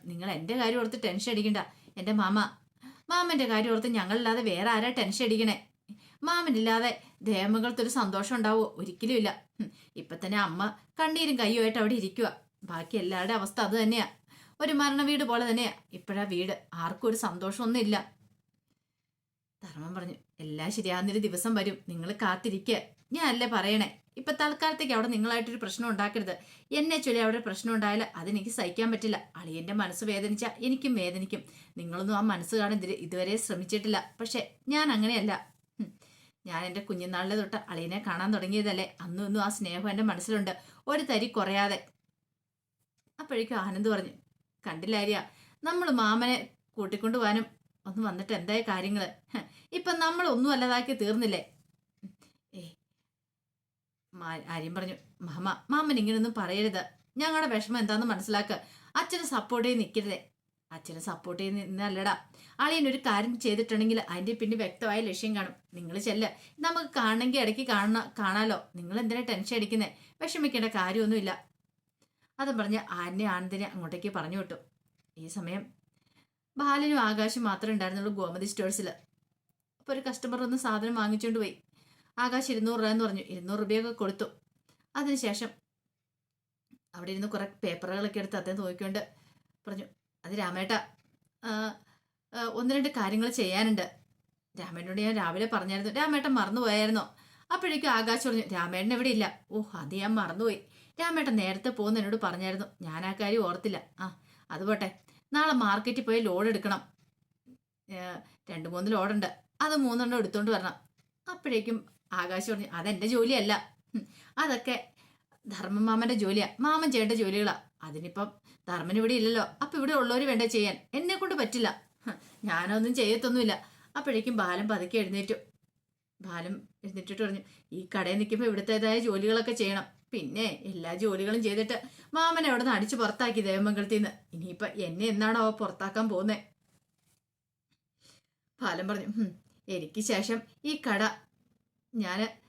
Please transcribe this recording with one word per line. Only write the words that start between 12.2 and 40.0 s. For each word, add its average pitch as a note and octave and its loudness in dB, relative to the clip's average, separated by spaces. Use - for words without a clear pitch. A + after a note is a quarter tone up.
ബാക്കി E3+ -6
എല്ലാവരുടെ F#3+ 0
അവസ്ഥ G3+ -2
അത് G3+ 2
തന്നെയാ, A3 4
ഒരു D#4 2
മരണ C#4 4
വീട് C#4+ 2
പോലെ A#3 2
തന്നെയാ A3+ 2
ഇപ്പോഴാ G3 -4
വീട്. F#3 -2
ആർക്കും E3+ -2
ഒരു A3+ 4
സന്തോഷമൊന്നും G3+ 0
ഇല്ല." G#3 4
ധർമ്മൻ E3 -12
പറഞ്ഞു, F3+ -10
"എല്ലാം D#3 -6
ശരിയാകുന്നൊരു G3 0
ദിവസം G#3+ 0
വരും, G3 0
നിങ്ങൾ E3+ -6
കാത്തിരിക്കുക. G3 0
ഞാൻ D#4+ 0
അല്ലേ B3 2
പറയണേ, G#3+ 2
ഇപ്പൊ C4 -2
തൽക്കാലത്തേക്ക് D4+ 0
അവിടെ A3+ 2
നിങ്ങളായിട്ടൊരു A#3 0
പ്രശ്നം A3+ -6
ഉണ്ടാക്കരുത്. G3+ 0
എന്നെ D4+ 2
ചൊല്ലി A#3+ 2
അവിടെ A3 4
ഒരു A3+ -4
പ്രശ്നം A3 -2
ഉണ്ടായാൽ G#3+ 2
അതെനിക്ക് G3 -2
സഹിക്കാൻ A3 0
പറ്റില്ല. A3 2
അളിയന്റെ E3 -8
മനസ്സ് G3 -2
വേദനിച്ചാ G#3 -2
എനിക്കും C4 2
വേദനിക്കും. F#3+ -2
നിങ്ങളൊന്നും F3+ -2
ആ G3+ 2
മനസ്സ് F#3+ 0
കാണാൻ G#3 2
ഇതിരെ-, F#3 -4
ഇതുവരെ F3+ -2
ശ്രമിച്ചിട്ടില്ല. G#3 -2
പക്ഷെ A3+ -4
ഞാൻ D4+ 4
അങ്ങനെയല്ല. G#3+ 2
ഹും, G#3 -8
ഞാൻ F3 -6
എൻ്റെ F3+ -6
കുഞ്ഞുനാളിലെ F#3 -2
തൊട്ട് G#3+ -2
അളിയനെ E3+ -4
കാണാൻ F#3+ -2
തുടങ്ങിയതല്ലേ, G3 0
അന്നും F3+ -6
ഇന്നും G3+ 0
ആ G3+ 2
സ്നേഹം G3+ -4
എൻ്റെ G3+ 0